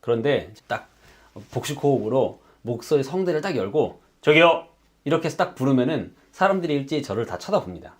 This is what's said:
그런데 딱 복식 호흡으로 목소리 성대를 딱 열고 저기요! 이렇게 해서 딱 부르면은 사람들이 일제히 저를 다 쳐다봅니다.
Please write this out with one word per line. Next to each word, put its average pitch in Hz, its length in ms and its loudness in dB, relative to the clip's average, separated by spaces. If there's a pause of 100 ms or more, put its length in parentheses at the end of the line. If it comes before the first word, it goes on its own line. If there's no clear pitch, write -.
그런데 120 520 0 (140)
딱 - 220 -8 (600)
복식 143 300 -6
호흡으로 127 600 0 (220)
목소리 120 400 -2
성대를 165 380 -2
딱 196 140 -4
열고 107 460 -2 (200)
저기요! 160 460 6 (360)
이렇게 165 240 0
해서 147 100 -6
딱 - 180 -2
부르면은 131 580 0 (180)
사람들이 185 420 0
일제히 139 280 -4
저를 110 240 -4
다 90 120 -10
쳐다봅니다. 90 640 -6